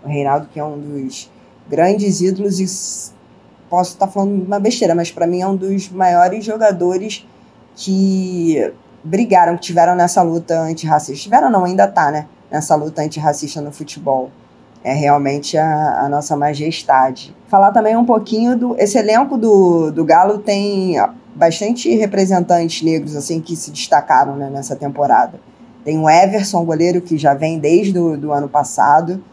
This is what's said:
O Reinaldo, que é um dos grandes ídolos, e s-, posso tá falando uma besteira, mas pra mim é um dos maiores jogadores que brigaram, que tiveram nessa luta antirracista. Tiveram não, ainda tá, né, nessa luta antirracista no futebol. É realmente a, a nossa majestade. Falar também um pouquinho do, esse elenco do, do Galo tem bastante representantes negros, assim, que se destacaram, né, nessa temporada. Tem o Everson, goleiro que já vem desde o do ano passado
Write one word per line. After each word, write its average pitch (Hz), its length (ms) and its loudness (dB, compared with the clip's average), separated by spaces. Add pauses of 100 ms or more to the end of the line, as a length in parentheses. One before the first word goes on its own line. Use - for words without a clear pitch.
O - 20 -10
Reinaldo, 143 460 -2
que - 40 -12
é 147 60 -6
um 151 160 -10
dos 143 500 -12 (400)
grandes 185 520 0
ídolos, 190 400 -2
e - 20 0
s-, - 480 -10 (580)
posso 175 280 -2
tá 196 100 0
falando 196 340 -2
uma 196 160 -4
besteira, 202 380 2
mas 170 160 -2
pra 170 160 -2
mim 180 140 -2
é 185 60 -2
um 196 100 0
dos 190 320 -4
maiores 185 560 2
jogadores 202 840 -2 (480)
que 185 960 0 (320)
brigaram, 175 540 2
que - 60 -10
tiveram 170 320 2
nessa 175 260 2
luta 165 400 0
antirracista. 156 600 -4
Tiveram 247 280 2
não, 185 140 2
ainda 190 220 2
tá, 165 220 0
né, 151 180 -6 (220)
nessa 151 240 -2
luta 156 280 -2
antirracista 151 580 -4
no 147 140 -10
futebol. 131 580 -6 (520)
É 127 100 -4
realmente 143 640 0
a, 151 440 0
a 139 60 -2
nossa 147 300 -4
majestade. 143 1000 -2 (120)
Falar 196 240 6
também 220 260 2
um 240 80 2
pouquinho 233 500 0
do, 240 220 -2
esse 208 220 2
elenco 233 360 2
do, 190 540 4
do 156 160 -2
Galo 185 320 4
tem 202 560 -2 (400)
bastante 208 640 0
representantes 185 880 0
negros, 156 320 -2
assim, 160 260 -6
que 165 140 -10
se 147 160 -14
destacaram, 139 640 2
né, 139 120 -8
nessa 127 280 -8
temporada. 139 640 0 (440)
Tem 156 140 -4
o 156 100 0
Everson, 190 560 2
goleiro 170 380 0
que 165 160 -4
já 143 160 2
vem 160 240 -4
desde 180 400 2
o 165 180 0
do 147 160 -6
ano 143 160 -2
passado 147 840 0